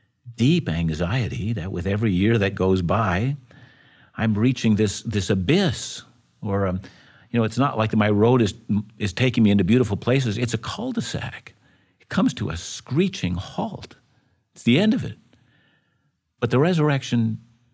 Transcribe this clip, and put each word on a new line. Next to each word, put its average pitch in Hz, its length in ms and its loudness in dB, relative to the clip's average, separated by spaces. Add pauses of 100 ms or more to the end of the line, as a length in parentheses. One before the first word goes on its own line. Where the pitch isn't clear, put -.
(360)
deep 151 320 2
anxiety 85 840 -2
that 95 200 -6
with 87 140 -6
every 104 260 0
year 107 260 4
that 98 160 0
goes 95 260 2
by, 101 560 0 (800)
I'm 110 180 0
reaching 113 420 2
this, 104 260 0
this 104 260 -2
abyss, 127 760 0 (380)
or, 101 260 -2
um, 92 140 -2 (500)
you 117 80 0
know, 110 60 2
it's 107 140 -2
not 139 180 0
like 110 180 0
my 107 160 4
road 113 300 4
is, 101 140 2 (440)
is 104 140 -4
taking 123 320 2
me 101 60 6
into 101 140 4
beautiful 113 320 2
places. 120 420 0
It's 117 160 -2
a 110 40 -2
cul-de-sac. - 960 -8 (460)
It - 80 -20
comes - 260 0
to 107 140 -6
a 82 80 -6
screeching 131 760 -4
halt. - 600 -8 (600)
It's - 100 -20
the 127 160 4
end 214 140 2
of 170 100 -2
it. - 140 -12 (1200)
But 120 100 -2
the 127 80 2
resurrection 139 800 0 (360)